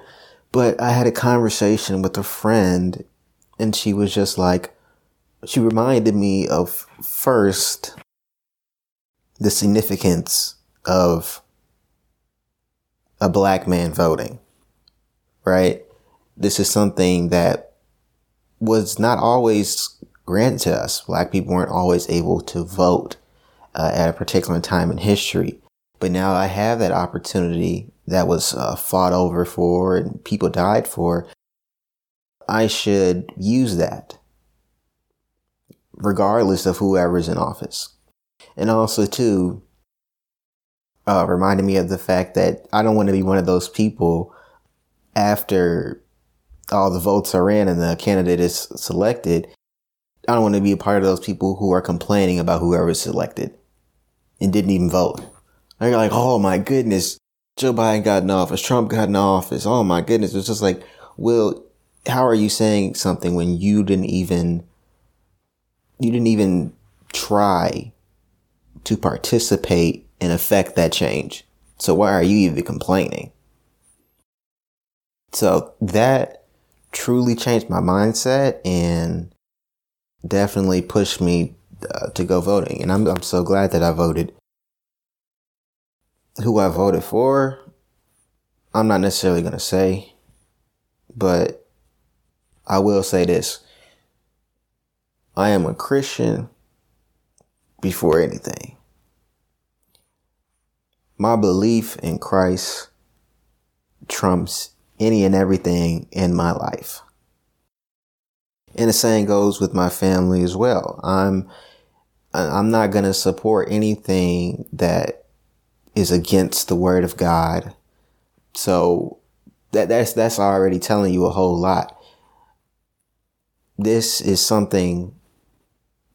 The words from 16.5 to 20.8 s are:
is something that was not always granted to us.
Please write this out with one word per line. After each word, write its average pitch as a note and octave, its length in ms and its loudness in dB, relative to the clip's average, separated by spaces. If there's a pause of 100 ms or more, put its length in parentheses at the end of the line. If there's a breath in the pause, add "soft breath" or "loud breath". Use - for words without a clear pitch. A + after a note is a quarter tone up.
is G2 100 0
something F2+ 600 2
that - 460 0 (840)
was A2 400 0
not B2 220 2
always A2+ 840 0 (240)
granted G#2+ 360 0
to E2 120 0
us. - 280 -6